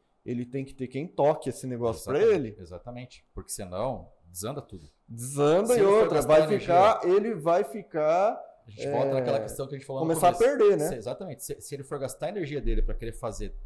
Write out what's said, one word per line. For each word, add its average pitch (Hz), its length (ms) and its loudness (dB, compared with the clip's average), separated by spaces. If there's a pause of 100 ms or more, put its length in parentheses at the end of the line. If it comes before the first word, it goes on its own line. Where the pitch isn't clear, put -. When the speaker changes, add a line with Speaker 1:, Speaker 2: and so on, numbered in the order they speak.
(240)
Speaker 1:
ele 120 220 -6
tem 139 180 -6
que 135 80 -16
ter 127 140 -8
quem 135 200 -6
toque 151 440 0
esse - 160 -10
negócio 120 380 -4
pra 131 140 -4
Speaker 2:
Exatamente, 196 340 2
Speaker 1:
ele. 101 100 -18
Speaker 2:
exatamente. 120 720 -16
Porque 98 160 -14
senão, 98 580 -8 (220)
desanda 104 320 -8
tudo. 82 260 -18 (200)
Speaker 1:
Desanda 147 680 2
Speaker 2:
Se 233 60 4
Speaker 1:
e - 20 6
Speaker 2:
ele 196 60 6
for 202 140 6
Speaker 1:
outra, - 120 2
Speaker 2:
gastar 143 180 0
Speaker 1:
vai 156 120 8
Speaker 2:
energia 196 160 0
Speaker 1:
ficar, 185 480 4
ele 214 260 2
vai 170 300 2
ficar, 185 760 0 (260)
Speaker 2:
A 110 40 -20
gente 123 180 -8
volta 139 200 0
Speaker 1:
é, 135 60 0
Speaker 2:
naquela 127 260 0
questão - 260 -8
que 143 80 -10
a 135 40 -10
gente 131 80 -16
falou 135 160 -4
no 165 60 -2
Speaker 1:
começar 170 200 4
a 180 40 6
Speaker 2:
começo. 262 260 2
Speaker 1:
perder, 208 200 6
né? 151 100 -2
Speaker 2:
Se, 175 60 -4
exatamente. 131 500 -10
Se, - 160 -10
se - 140 -14
ele 143 80 -12
for 143 160 -10
gastar 135 280 -8
a - 20 -4
energia 151 320 -6
dele 113 220 2
pra 107 120 0
querer 117 180 -8
fazer 107 400 -8 (140)